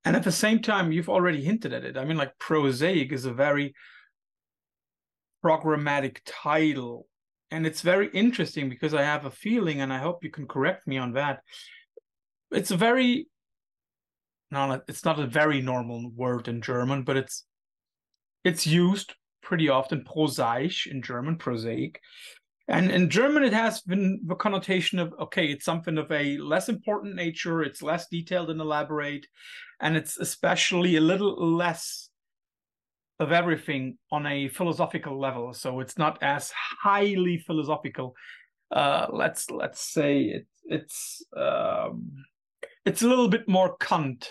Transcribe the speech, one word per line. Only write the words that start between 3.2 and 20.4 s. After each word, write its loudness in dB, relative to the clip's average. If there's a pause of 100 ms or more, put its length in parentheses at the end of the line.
a -4
very 2 (1700)
programmatic 2
title. -2 (420)
And -2
it's -4
very 4
interesting 0
because -2
I 4
have 0
a -8
feeling, 0
and -2
I -4
hope -4
you -10
can -10
correct -2
me -4
on -4
that, -2 (1120)
it's -2
a 0
very, 2 (1200)
no, -2
it's -12
not 2
a -2
very 2
normal -4
word -2
in -4
German, -2
but 0
it's, -4 (1000)
it's 0
used 4 (280)
pretty 0
often, 2
prosaisch 0